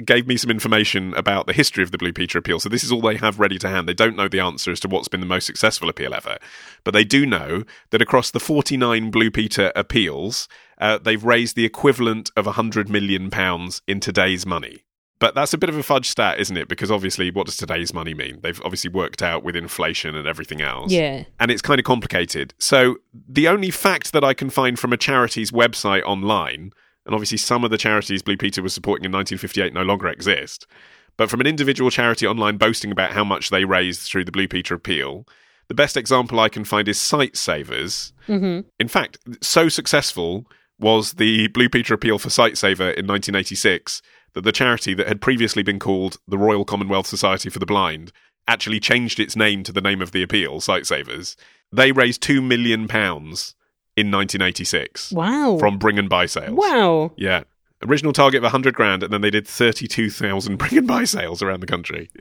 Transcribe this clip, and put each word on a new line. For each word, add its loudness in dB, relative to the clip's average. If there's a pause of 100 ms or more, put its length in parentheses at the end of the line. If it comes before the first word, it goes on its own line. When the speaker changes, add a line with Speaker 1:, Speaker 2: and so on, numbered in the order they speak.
Speaker 1:
gave 4
me 0
some 0
information 0
about 0
the 0
history 2
of -2
the -6
Blue -2
Peter -4
appeal. -2
So -4
this -2
is -4
all 2
they 2
have 0
ready 2
to -4
hand. -2
They -2
don't 4
know 2
the 0
answer -4
as -4
to -4
what's -2
been -4
the -4
most -2
successful -2
appeal -6
ever. -8 (460)
But 0
they 6
do 2
know -2 (260)
that 2
across 2
the -4
forty-nine 0
Blue 2
Peter 0
appeals, -2 (320)
uh, 2
they've 0
raised 2
the 2
equivalent 2
of 0
a -2
hundred -2
million 0
pounds -2
in -2
today's 0
money. -8 (360)
But 4
that's 0
a 0
bit 2
of -4
a -4
fudge 0
stat, 0
isn't -4
it? -4
Because -2
obviously, -2
what -4
does -8
today's -6
money -8
mean? -10
They've -8
obviously -6
worked -4
out -2
with -6
inflation -4
and -6
everything -8
else. -4
Speaker 2:
Yeah. -2 (160)
Speaker 1:
And 4
it's -2
kind 2
of -2
complicated. -2
So 4 (300)
the 2
only 0
fact -2
that 4
I 4
can -6
find 0
from -2
a 2
charity's 0
website 2
online, -2 (340)
and -4
obviously -4
some 0
of -2
the 4
charities 0
Blue -2
Peter -2
was -4
supporting -4
in -6
nineteen -4
fifty-eight -4
no -2
longer 0
exist, -4 (480)
but 2
from -2
an 2
individual 2
charity 0
online 0
boasting 0
about 0
how 0
much -2
they 2
raised 0
through -4
the -8
Blue -2
Peter -4
appeal, -6 (400)
the -8
best 2
example 2
I 6
can -8
find 0
is 0
Sightsavers. -2 (160)
Speaker 2:
Mm-hmm. -2 (100)
Speaker 1:
In -2
fact, -2 (240)
so 4
successful -2 (320)
was 4
the 4
Blue 2
Peter 0
appeal 2
for -8
Sightsaver 2
in -4
nineteen -2
eighty-six 0 (340)
that -6
the 2
charity 0
that 0
had -2
previously 2
been -2
called -2 (100)
the -2
Royal 4
Commonwealth -2
Society -2
for -10
the -4
Blind 0 (340)
actually 0
changed 0
its -2
name 2
to -10
the -2
name 0
of -6
the 0
appeal, -2
Sightsavers. -4 (380)
They 6
raised 2
two 2
million 2
pounds -4 (420)
in 2
nineteen 0
eighty-six -4
Speaker 2:
Wow. 0
Speaker 1:
from 2
bring 2
and 0
buy 2
sales. -6
Speaker 2:
Wow. 2
Speaker 1:
Yeah. 0 (380)
Original 0
target 6
of 2
a 2
hundred 4
grand, 2
and -4
then 0
they 4
did 0
thirty-two 0
thousand -2
<laughs> -4
bring 0
and 6
buy 0
sales -4
around -2
the -8
country. -6 (100)